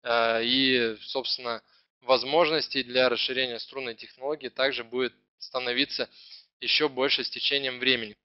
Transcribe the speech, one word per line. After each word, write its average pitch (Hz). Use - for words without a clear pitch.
э, 113
и, 123
собственно, 120
возможностей 139
для 127
расширения 123
струнной 127
технологии 131
также 127
будет 120
становиться 127
ещё 143
больше 135
с -
течением 131
времени. 120